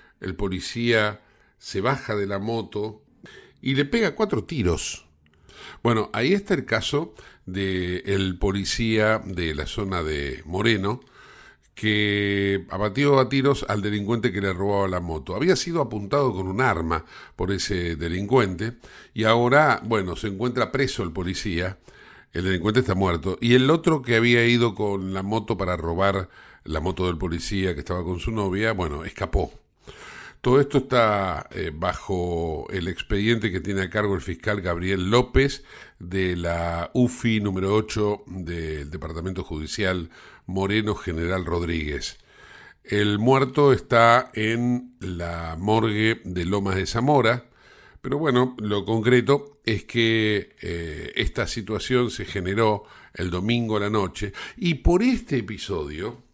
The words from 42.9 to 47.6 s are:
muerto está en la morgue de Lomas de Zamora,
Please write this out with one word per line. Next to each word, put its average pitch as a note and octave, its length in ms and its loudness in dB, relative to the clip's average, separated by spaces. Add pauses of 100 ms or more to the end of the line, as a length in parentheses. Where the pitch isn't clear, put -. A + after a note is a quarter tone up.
muerto C3 540 4
está A#2 640 6
en A#2+ 640 0
la E2+ 580 -6
morgue A2 680 2
de F2+ 200 -4
Lomas G2 300 0
de F#2 100 0
Zamora, A#2+ 600 2 (560)